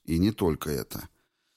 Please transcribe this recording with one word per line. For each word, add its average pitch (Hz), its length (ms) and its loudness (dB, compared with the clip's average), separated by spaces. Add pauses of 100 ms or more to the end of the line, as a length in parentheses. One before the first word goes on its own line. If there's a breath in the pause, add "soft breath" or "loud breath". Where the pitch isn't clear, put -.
и 82 140 0
не 101 140 4
только 78 380 0
это. 60 380 -6 (480)